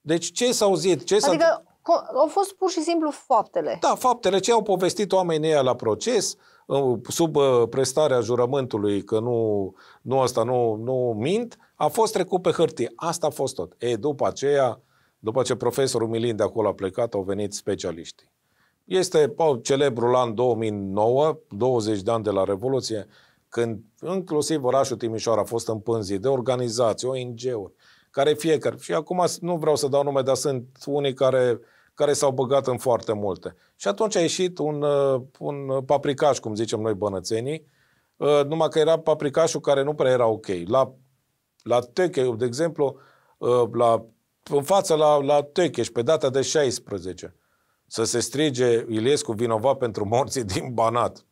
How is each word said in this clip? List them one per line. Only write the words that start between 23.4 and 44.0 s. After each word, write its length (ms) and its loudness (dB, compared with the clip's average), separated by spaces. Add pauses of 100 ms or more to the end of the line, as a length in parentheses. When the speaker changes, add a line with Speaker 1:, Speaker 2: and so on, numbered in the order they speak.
Speaker 1:
când 300 -4 (360)
inclusiv 500 -2
orașul 320 2
Timișoara 440 -2
a 40 0
fost 240 -6
împânzit 520 -4
de 80 -2
organizații, 800 -2
O 40 -4
N 220 -8
G-uri, 380 -8 (380)
care 240 2
fiecare, 460 0
și 120 -10
acum 340 0
s-, 120 -2
nu 180 -4
vreau 200 2
să 120 -2
dau 140 2
nume, 200 0
dar 120 2
sunt 320 -2 (200)
unii 280 -2
care, 460 2 (340)
care 180 2
s-au 180 2
băgat 360 0
în 120 0
foarte 340 0
multe. 420 -6 (220)
Și 120 -6
atunci 280 -2
a 40 4
ieșit 380 0
un, 240 -4
uh, 380 2 (180)
un 480 -6
paprikaș, 520 2
cum 160 -6
zicem 260 -2
noi 140 -2
bănățenii, 720 -4 (500)
uh, 300 2
numai 220 0
că 100 0
era 200 4
paprikașul 600 0
care 220 0
nu 120 -2
prea 160 2
era 160 4
ok. 200 -2 (200)
La, 260 0 (720)
la 160 0
Teche, 600 0
de 60 -2
exemplu, 520 -2 (420)
uh, 340 2
la, 320 4 (460)